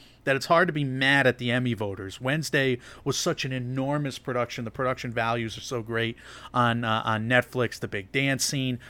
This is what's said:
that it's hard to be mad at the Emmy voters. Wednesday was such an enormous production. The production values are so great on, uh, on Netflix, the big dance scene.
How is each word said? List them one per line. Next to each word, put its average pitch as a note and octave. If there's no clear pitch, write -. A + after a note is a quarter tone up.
that C#3
it's C3
hard F3
to E3
be D3
mad C3+
at A#2+
the A#2+
Emmy B2
voters. G2
Wednesday C3+
was C#3
such -
an C3
enormous C3+
production. B2
The A2
production B2+
values A#2
are -
so A#2+
great A2+
on, A#2+
uh, A2
on A2
Netflix, B2
the A#2
big G2+
dance C3+
scene. C3